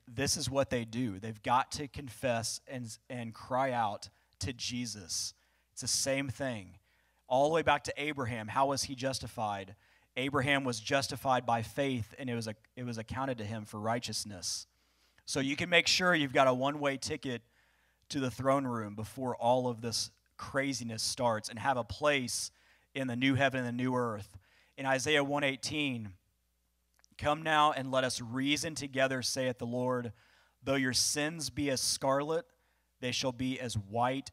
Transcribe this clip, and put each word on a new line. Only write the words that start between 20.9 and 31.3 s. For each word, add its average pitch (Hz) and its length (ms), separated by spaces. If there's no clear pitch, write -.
starts 117 460
and 117 120
have 131 160
a 117 80
place 139 640
in 135 140
the 120 100
new 135 180
heaven 131 260
and 120 80
the 120 140
new 127 120
earth. 113 420
In 139 80
Isaiah 135 380
one 143 220
eighteen, 135 640
"Come 151 260
now 151 260
and 131 220
let 131 100
us 123 180
reason 139 540
together, 135 480
saith 127 360
the 123 60
Lord. 123 480
Though 135 120
your 131 180
sins 147 580